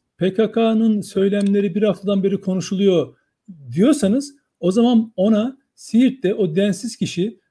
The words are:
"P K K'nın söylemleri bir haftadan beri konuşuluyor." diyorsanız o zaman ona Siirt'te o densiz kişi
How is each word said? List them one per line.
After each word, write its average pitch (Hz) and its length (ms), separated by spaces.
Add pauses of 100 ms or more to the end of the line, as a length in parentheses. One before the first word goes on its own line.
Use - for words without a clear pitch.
(160)
"P 190 180
K 220 180
K'nın 226 480
söylemleri 202 720
bir 208 80
haftadan 202 400
beri 196 180
konuşuluyor." 185 760 (560)
diyorsanız 233 640 (260)
o 175 100
zaman 233 460
ona 214 420 (160)
Siirt'te 233 600
o 170 220
densiz 202 400
kişi 202 440 (100)